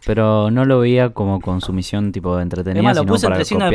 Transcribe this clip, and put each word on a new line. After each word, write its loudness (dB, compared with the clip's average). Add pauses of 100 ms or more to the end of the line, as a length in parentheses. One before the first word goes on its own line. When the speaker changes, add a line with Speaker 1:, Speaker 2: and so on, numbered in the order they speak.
Speaker 1:
pero 2
no 2
lo 4
veía 2
como -2
consumición -4
tipo -4
de -2
entretenida, -4
Speaker 2:
Es 2
más, 2
lo 2
Speaker 1:
sino 0
Speaker 2:
puse 2
Speaker 1:
para 0
Speaker 2:
entre -2
signos -2
de 0